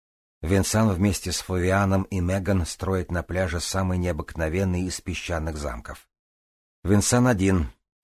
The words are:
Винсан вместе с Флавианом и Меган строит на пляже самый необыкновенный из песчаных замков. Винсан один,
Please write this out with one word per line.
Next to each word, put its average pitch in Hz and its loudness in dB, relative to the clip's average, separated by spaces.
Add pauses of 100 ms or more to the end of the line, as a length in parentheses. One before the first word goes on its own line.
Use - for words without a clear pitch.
(400)
Винсан 98 2
вместе 92 0
с - -4
Флавианом 95 2
и 95 -4
Меган 92 0
строит 92 -4
на 87 -2
пляже 90 -2
самый 92 -2
необыкновенный 87 -2
из 90 -6
песчаных 80 -6
замков. - -10 (760)
Винсан 104 4
один, 95 2 (320)